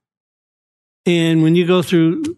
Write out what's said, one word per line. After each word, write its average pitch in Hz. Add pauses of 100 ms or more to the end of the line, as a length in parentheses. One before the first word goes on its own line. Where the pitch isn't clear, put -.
(1040)
And 165
when 160
you 175
go 180
through 185